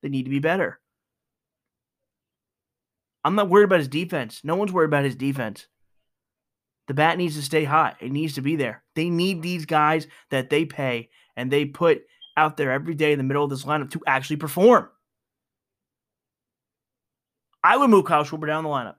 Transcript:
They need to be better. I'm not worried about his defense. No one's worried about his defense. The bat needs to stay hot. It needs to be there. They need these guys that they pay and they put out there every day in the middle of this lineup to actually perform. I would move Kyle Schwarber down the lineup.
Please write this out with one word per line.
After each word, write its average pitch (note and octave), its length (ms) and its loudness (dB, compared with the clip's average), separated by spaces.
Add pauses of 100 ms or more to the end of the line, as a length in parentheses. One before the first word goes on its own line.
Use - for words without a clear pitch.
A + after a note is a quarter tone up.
They D3 80 -8
need C3+ 140 -4
to C3 60 -8
be C#3 100 0
better. D#3+ 420 -2 (2500)
I'm E3 120 0
not G3+ 140 0
worried G3+ 140 8
about F#3+ 160 4
his C#3+ 80 -4
defense. D3 560 -6
No D#3 120 -2
one's G3 180 -4
worried E3 140 2
about C#3+ 180 0
his C3 100 -4
defense. C3+ 520 -6 (1200)
The C#3 60 -8
bat E3 240 2
needs E3+ 200 -4
to D3 40 -8
stay D#3 220 -2
hot. C#3+ 380 0
It B2+ 100 -8
needs D3 240 -4
to C#3 60 -8
be D3 160 -2
there. A#2+ 260 -4 (120)
They E3 140 -2
need F3 320 -2
these E3+ 240 -6
guys D#3 420 0 (240)
that C3 180 -2
they D3+ 160 2
pay B2+ 440 -6 (280)
and B2 120 -6
they C#3+ 140 2
put D3 380 0 (340)
out D#3 220 0
there C3+ 160 -2
every D#3 220 -4
day D3+ 180 2
in D3 40 0
the C#3 60 -2
middle C#3+ 220 0
of C#3+ 40 -4
this C3+ 140 -8
lineup C#3+ 280 -4
to E3+ 140 -10
actually C3+ 320 -2
perform. F3+ 520 4 (2750)
I G#3 140 8
would C#4 120 4
move G3+ 160 8
Kyle D3+ 200 2
Schwarber D#3 220 -8
down D#3 180 -4
the D#3 40 -4
lineup. B2+ 300 -4